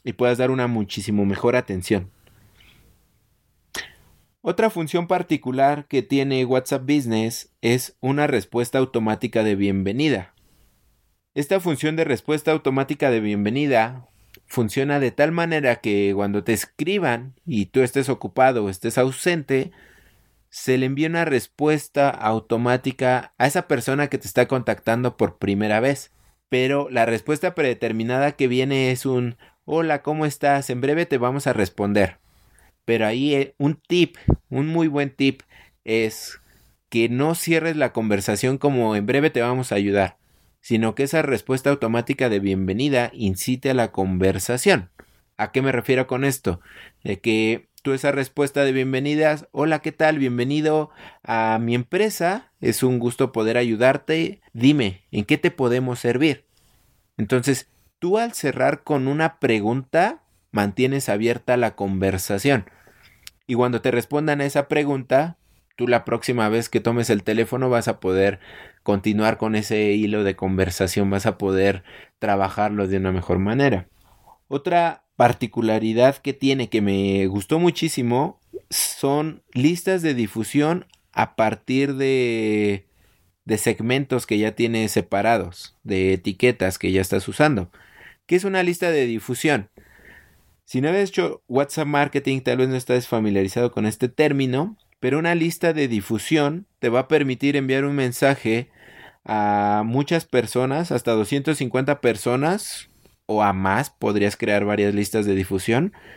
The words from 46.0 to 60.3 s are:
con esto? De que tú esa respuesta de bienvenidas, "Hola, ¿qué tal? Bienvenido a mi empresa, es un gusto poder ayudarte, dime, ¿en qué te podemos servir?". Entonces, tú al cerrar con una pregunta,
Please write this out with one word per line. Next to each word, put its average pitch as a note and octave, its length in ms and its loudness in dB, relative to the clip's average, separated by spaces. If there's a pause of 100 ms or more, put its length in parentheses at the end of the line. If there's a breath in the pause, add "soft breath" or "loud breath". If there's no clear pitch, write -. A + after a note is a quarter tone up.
con C3 180 -4
esto? B2+ 360 -2 (420 loud breath)
De G2 160 -4
que A2 500 0 (140)
tú C#3 100 -2
esa C#3+ 180 -2
respuesta C#3 540 -2
de C3+ 80 2
bienvenidas, D3 800 0
"Hola, D3+ 280 0
¿qué D#3+ 120 -8
tal? D#3 260 2
Bienvenido D3 720 0 (320 loud breath)
a A2 380 0
mi A#2 160 0
empresa, F#3+ 760 -2 (100)
es A#2+ 220 0
un B2+ 160 2
gusto A#2+ 320 -2
poder A2+ 260 0
ayudarte, C3+ 840 0 (120)
dime, A#2+ 600 2
¿en G2+ 120 -2
qué D3 140 2
te F3 140 0
podemos B2 480 0
servir?". B2+ 460 0 (720)
Entonces, B2 520 0 (320)
tú F#3 180 0
al A#3 140 -2
cerrar C3+ 500 0
con C3+ 240 0
una D#3 320 0
pregunta, C3 840 0 (260)